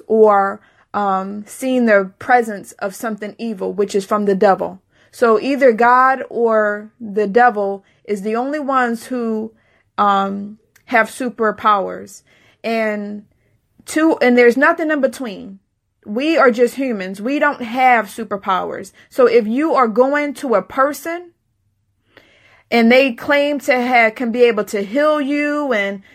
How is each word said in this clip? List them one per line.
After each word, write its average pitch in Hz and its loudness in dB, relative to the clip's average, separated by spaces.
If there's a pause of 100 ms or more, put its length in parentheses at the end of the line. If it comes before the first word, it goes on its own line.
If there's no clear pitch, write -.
or, 208 4 (320)
um, 202 -4
seen 254 -2
the 202 4
presence 233 -2
of 202 -10
something 208 -10
evil, 190 -6
which 196 -2
is 196 0
from 208 -2
the 196 2
devil. 185 0 (300)
So 226 2
either 262 2
God 254 2
or 214 -2
the 208 -4
devil 202 0 (220)
is 202 -6
the 214 -4
only 277 -4
ones 247 -2
who, 226 -6 (440)
um, 202 -2 (260)
have 226 0
superpowers. 208 -4 (400)
And 208 -4 (600)
two, 311 2
and 247 4
there's 240 6
nothing 311 2
in 294 -2
between. 196 -6 (460)
We 277 -2
are 254 4
just 233 0
humans. 202 -6
We 277 -4
don't 294 -2
have 240 2
superpowers. 196 -6 (160)
So 247 4
if 220 4
you 269 -2
are 254 2
going 277 0
to 240 -2
a 190 2
person 330 -4 (1400)
and 226 4
they 269 6
claim 285 -2
to 262 0
have, 240 2
can 233 -4
be 240 2
able 214 2
to 208 -6
heal 294 0
you, 294 -2
and 202 -4 (140)